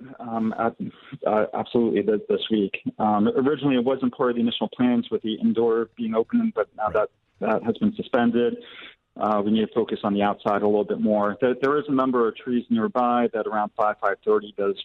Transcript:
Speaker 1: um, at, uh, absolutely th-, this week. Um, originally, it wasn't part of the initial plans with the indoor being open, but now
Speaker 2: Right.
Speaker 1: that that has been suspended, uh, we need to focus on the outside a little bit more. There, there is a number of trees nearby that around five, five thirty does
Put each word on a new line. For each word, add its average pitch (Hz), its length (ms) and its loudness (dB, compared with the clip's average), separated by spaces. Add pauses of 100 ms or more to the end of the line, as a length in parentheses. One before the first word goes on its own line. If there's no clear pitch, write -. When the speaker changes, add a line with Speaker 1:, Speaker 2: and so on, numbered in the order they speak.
(200)
Speaker 1:
um, 113 400 -2
at, 117 160 0 (500)
uh, 107 280 2
absolutely 107 500 0
th-, 104 240 0
this 98 140 0 (100)
week. 104 260 0 (220)
Um, 107 300 2
originally, 135 480 0
it 120 80 0
wasn't 127 280 0
part 123 180 0
of 120 40 -4
the 117 60 0
initial 117 340 -2
plans 123 340 0
with 107 120 -2
the 110 140 -4
indoor 113 600 0
being 113 200 -4
open, 113 380 2
but 107 220 0
now 107 120 -2
Speaker 2:
Right. 101 80 -2
Speaker 1:
that 104 140 2 (320)
that 214 220 0
has - 160 -2
been - 160 2
suspended, 120 600 0 (600)
uh, 104 260 0
we 104 60 0
need 110 120 4
to 104 120 -4
focus 113 300 0
on 104 100 0
the 101 80 0
outside 101 400 0
a 104 60 2
little 104 160 2
bit 104 180 -4
more. 104 400 2
There, 123 180 2
there 143 200 0
is 147 80 -4
a 147 40 -4
number 127 360 2
of 107 80 -4
trees 123 340 -2
nearby 120 640 2
that 104 140 -4
around 104 280 -2
five, 104 240 0
five 98 240 0
thirty 104 360 0
does 98 260 0